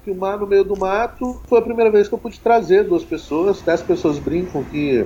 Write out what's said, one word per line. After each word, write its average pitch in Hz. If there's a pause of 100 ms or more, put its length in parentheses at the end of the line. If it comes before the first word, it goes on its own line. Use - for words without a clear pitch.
filmar 190
no 202
meio 196
do 196
mato 220
foi 240
a -
primeira 226
vez 208
que -
eu 226
pude -
trazer 208
duas 175
pessoas. 165
Até 165
as 165
pessoas 156
brincam 156
que, 139